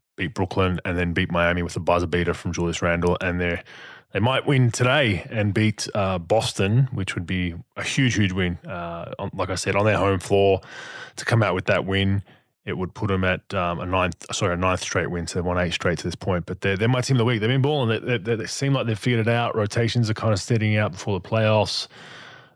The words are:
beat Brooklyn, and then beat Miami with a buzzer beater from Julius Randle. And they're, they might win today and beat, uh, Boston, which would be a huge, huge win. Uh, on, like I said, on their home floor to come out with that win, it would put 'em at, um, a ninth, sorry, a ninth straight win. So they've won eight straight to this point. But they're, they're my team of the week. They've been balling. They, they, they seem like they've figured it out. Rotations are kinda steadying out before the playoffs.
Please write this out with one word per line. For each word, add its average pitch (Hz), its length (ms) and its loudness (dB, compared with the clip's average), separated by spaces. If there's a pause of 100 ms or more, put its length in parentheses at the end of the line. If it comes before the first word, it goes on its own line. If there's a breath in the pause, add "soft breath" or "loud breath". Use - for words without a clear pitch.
(160)
beat - 180 -4
Brooklyn, 92 500 0
and 87 140 -2
then 87 160 0
beat 87 180 0
Miami 87 300 2
with 85 120 -6
a 92 60 -4
buzzer 87 260 2
beater 85 280 0
from - 180 -6
Julius 85 300 -2
Randle. 87 400 2
And 90 180 -2
they're, 87 240 -2 (480 loud breath)
they 98 80 -2
might 123 260 0
win 131 240 4
today 123 580 2
and 104 240 0
beat, 107 420 2
uh, 95 240 0
Boston, 110 760 2
which - 220 -4
would 87 120 -6
be 90 280 -2 (220)
a - 60 -8
huge, 127 320 0
huge 98 180 2
win. 90 240 0 (100)
Uh, 85 520 -10
on, 95 160 -6
like 95 160 -4
I 92 40 -2
said, 95 220 -2
on 104 80 2
their 104 140 4
home 95 200 2
floor 98 440 4 (540 loud breath)
to - 100 -10
come 117 160 4
out 92 120 2
with 90 120 -4
that 92 180 2
win, 98 380 2 (420 soft breath)
it 87 140 -4
would 90 160 -6
put 104 160 -2
'em 95 140 2
at, - 280 -2
um, 87 280 -2
a 90 40 -6
ninth, 90 400 0 (100)
sorry, 90 200 0
a - 20 -4
ninth 92 240 2
straight - 300 -2
win. 85 160 -4
So - 80 -10
they've 87 100 -2
won 87 140 0
eight 87 160 0
straight 87 240 0
to - 60 -8
this 87 100 -4
point. 90 320 -2
But 90 160 -10
they're, 98 160 0
they're 113 100 2
my 127 140 2
team 135 140 2
of - 20 4
the 113 80 4
week. 120 140 2
They've 110 100 2
been 135 100 2
balling. 131 400 2
They, 120 160 -2
they, 107 200 -2
they 87 100 -6
seem 139 260 0
like 120 140 2
they've 120 120 0
figured 113 280 2
it 117 40 2
out. 117 240 2
Rotations 113 540 2
are 110 60 2
kinda 107 240 2
steadying 107 400 2
out 107 140 0
before 98 280 -4
the - 80 -16
playoffs. 107 580 2 (680 loud breath)